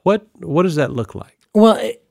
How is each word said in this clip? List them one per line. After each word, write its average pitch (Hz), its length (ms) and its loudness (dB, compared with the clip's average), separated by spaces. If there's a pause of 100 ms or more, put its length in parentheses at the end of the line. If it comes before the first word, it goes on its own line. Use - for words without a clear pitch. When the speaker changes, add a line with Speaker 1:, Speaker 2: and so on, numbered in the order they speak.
Speaker 1:
what, 208 220 0 (140)
what 165 240 -2
does 175 120 -2
that 147 180 -2
look - 220 -8
like? - 220 -18 (160)
Speaker 2:
Well, 214 220 6
i-, - 220 -8 (140)